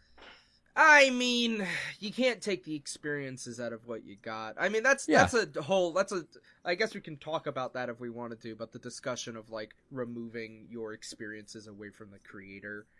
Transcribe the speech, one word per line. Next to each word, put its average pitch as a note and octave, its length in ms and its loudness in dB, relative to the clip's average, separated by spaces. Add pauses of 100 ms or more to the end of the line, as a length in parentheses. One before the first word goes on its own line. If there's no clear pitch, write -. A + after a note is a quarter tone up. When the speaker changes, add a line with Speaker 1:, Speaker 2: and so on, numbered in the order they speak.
(760)
Speaker 1:
I D4 340 12
mean, A#3+ 540 2 (360)
you G3+ 120 -6
can't A#3+ 300 0
take G3 220 -2
the D#3 100 -6
experiences C3+ 880 -8
out A#2 120 -6
of A2+ 140 -12
what A#2 180 -8
you G2+ 120 -16
got. A2 420 -8
I F3+ 100 0
mean, A3 140 0
that's, C4+ 260 4
Speaker 2:
Yeah. D4 160 8
Speaker 1:
that's F3 320 0
a D3+ 60 -4
whole, F3 300 2
that's F#3+ 180 0
a, F3 160 -6 (380)
I F3 100 -2
guess G#3+ 200 -2
we G3+ 60 -10
can D#3 160 -12
talk D#3 300 -6
about B2+ 280 -6
that B2 140 -4
if A#2+ 120 -10
we A#2+ 100 -8
wanted A#2 320 -10
to, A2+ 140 -10
but A2 160 -12
the - 80 -14
discussion B2 560 -8
of, A2 140 -16
like, A2 260 -10 (160)
removing A#2 760 -8
your A2+ 240 -8
experiences G#2+ 760 -14
away G#2 220 -14
from G2+ 200 -20
the G2 80 -20
creator G#2 680 -14 (120)